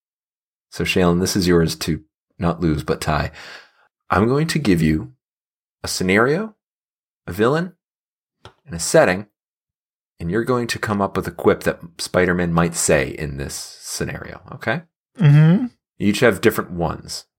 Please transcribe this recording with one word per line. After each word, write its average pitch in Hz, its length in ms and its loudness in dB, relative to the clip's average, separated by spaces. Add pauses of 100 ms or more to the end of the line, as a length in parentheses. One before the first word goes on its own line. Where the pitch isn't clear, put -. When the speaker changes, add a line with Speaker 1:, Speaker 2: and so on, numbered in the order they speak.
(720)
Speaker 1:
So, - 120 -6
Shaylin, 87 380 2
this 92 160 -2
is 87 100 0
yours 82 300 4
to - 260 -4 (340)
not 85 220 -2
lose, 78 240 -2
but - 160 -4
tie. 73 320 -2 (800)
I'm 95 180 2
going 143 200 0
to 165 120 -2
give 92 220 2
you 78 320 0 (720)
a - 40 -10
scenario, 127 640 0 (720)
a - 60 -10
villain, 139 420 -2 (920)
and 127 100 -14
a 82 40 -8
setting, 104 480 2 (920)
and 82 100 -6
you're 113 140 -2
going 120 240 -2
to - 120 -8
come 101 220 -2
up 98 140 -2
with 92 120 -2
a 87 40 -6
quip - 320 0
that - 160 -2 (180)
Spider-Man 90 540 0
might 85 240 0
say 71 340 2
in 71 280 -10
this 69 180 -8
scenario, - 840 -12 (120)
okay? 127 280 -4 (360)
Speaker 2:
Mm-hmm. 160 500 6 (300)
Speaker 1:
You 101 120 0
each 101 100 -2
have 107 220 4
different 104 300 0
ones, 82 540 -6 (140)